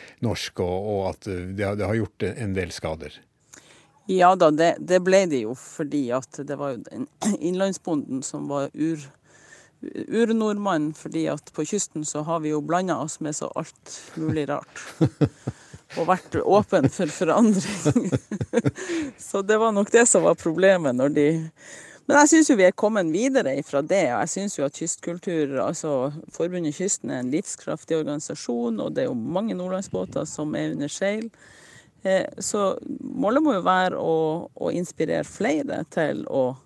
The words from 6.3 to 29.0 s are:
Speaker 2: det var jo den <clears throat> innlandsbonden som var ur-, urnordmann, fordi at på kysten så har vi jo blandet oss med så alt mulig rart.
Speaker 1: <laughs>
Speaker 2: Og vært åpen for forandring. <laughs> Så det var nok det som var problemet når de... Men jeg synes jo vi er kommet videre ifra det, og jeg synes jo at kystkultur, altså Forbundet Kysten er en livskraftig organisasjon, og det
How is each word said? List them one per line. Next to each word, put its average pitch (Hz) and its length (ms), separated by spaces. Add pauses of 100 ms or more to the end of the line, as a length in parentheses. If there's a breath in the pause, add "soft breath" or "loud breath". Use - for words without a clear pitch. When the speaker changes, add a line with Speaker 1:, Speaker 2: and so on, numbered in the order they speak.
Speaker 2:
det 143 160
var 139 160
jo - 80
den - 220 (180)
<clears throat> 202 140 (100)
innlandsbonden 180 760
som 147 280
var 139 240
ur-, 151 340 (1000 soft breath)
urnordmann, 208 880
fordi 160 360
at - 240
på 156 120
kysten 180 380
så 151 220
har 165 160
vi 151 80
jo 151 120
blandet 175 360
oss 151 240
med 151 120
så - 200
alt - 420 (220)
mulig 156 320
rart. - 320 (160)
Speaker 1:
<laughs> 156 100 (840 loud breath)
Speaker 2:
Og 165 140
vært - 340
åpen 185 480
for 151 220
forandring. 190 960 (520)
<laughs> 330 640
Så 196 240
det 214 140
var 226 120
nok 202 200
det 233 180
som 170 140
var 165 100
problemet 170 600
når 139 180
de... 147 120 (800 loud breath)
Men 277 140
jeg 294 140
synes 320 180
jo 262 80
vi 185 80
er 190 100
kommet 208 360
videre 214 440
ifra 143 240
det, 185 220 (100)
og 113 120
jeg - 80
synes 196 260
jo 143 80
at 147 100
kystkultur, 165 840
altså 143 480 (240)
Forbundet 170 420
Kysten - 380
er 127 80
en 127 100
livskraftig - 640
organisasjon, 202 840
og - 100
det 135 120